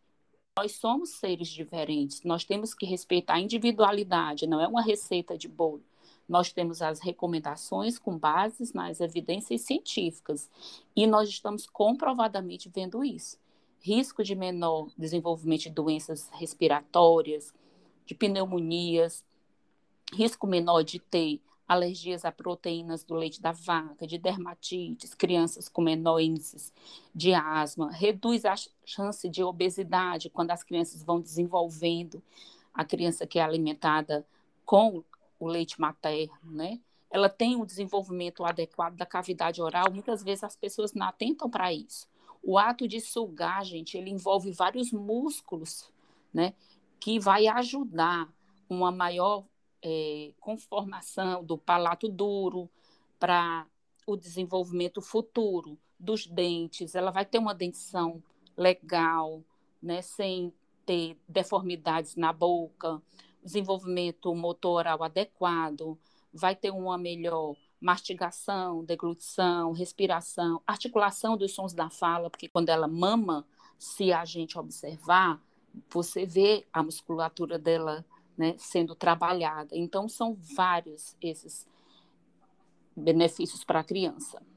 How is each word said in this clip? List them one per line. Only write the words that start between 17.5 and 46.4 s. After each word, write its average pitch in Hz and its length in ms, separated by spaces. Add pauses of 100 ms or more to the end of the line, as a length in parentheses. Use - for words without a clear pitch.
de - 100
pneumonias, 175 1080 (880)
risco 220 340
menor 170 360
de 175 160
ter 160 420 (260)
alergias 180 560
a 165 80
proteínas 170 720
do - 120
leite 160 260
da 165 100
vaca, 165 560
de 170 100
dermatites, 175 960
crianças 170 540
com - 140
menor 165 400
índices - 520 (400)
de 175 200
asma, 156 580
reduz 214 540
a 202 100 (300)
chance 202 420
de 180 160
obesidade 180 880
quando 170 220
as 170 120
crianças 165 400
vão 170 160
desenvolvendo, 170 1040 (500)
a 165 120
criança 170 420
que - 120
é 165 40
alimentada 156 840 (400)
com 202 380 (360)
o 165 80
leite 170 340
materno, 151 600
né? 165 360 (320)
Ela 196 160
tem 240 300
um 226 80
desenvolvimento 185 800
adequado 170 500
da 175 100
cavidade 175 560
oral, 175 300
muitas 202 320
vezes 196 220
as 202 100
pessoas 208 380
não 196 120
atentam 247 440
pra 185 240
isso. - 340 (340)
O 190 160
ato 233 300
de 214 140
sugar, 185 640
gente, 170 320
ele 185 120
envolve 196 420
vários 202 400
músculos, 208 1000 (420)
né, 175 200 (460)